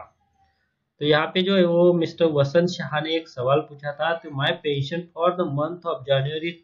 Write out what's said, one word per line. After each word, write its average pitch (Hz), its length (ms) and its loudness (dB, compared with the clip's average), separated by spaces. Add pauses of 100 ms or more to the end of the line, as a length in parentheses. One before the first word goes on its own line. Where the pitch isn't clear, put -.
(1000)
तो 147 60 -2
यहाँ 151 200 4
पे 185 160 -2
जो 196 140 2
है 185 100 6
वो 170 280 6
मिस्टर 165 300 0 (100)
वसंत 170 340 2
शाह 151 320 -6
ने 160 160 -4
एक 165 120 -6
सवाल 131 320 0
पूछा 147 320 -12
था, 156 220 -2
"तो 160 220 -10
my 147 160 -2 (100)
pension 147 480 -4
for 165 240 0
the 175 180 -2
month 165 340 -4
of 165 200 -4
January 151 460 -2 (120)